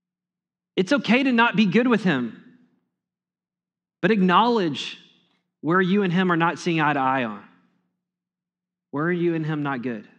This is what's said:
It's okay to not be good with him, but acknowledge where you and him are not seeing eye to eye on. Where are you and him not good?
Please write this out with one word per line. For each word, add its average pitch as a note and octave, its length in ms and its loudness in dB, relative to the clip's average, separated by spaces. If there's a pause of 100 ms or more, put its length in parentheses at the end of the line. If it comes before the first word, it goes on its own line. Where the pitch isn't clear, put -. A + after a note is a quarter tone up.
(760)
It's F#3+ 160 -2
okay C4 300 2
to C4+ 100 0
not A#3 240 2
be A3 80 4
good G#3+ 240 2
with A3 160 0
him, B2+ 540 -4 (1400)
but F#3 80 0
acknowledge F#3+ 880 0 (640)
where F3 180 0
you F#3+ 220 2
and F3+ 100 -2
him F#3 180 0
are E3+ 60 0
not E3 220 0
seeing E3+ 200 -2
eye D3 140 2
to C#3 80 -2
eye C3 240 0
on. G#2 180 -8 (1500)
Where D3 160 -4
are F3 60 0
you E3+ 220 -2
and D#3+ 120 -4
him D3+ 160 -4
not C#3 180 -4
good? A2+ 260 -8 (120)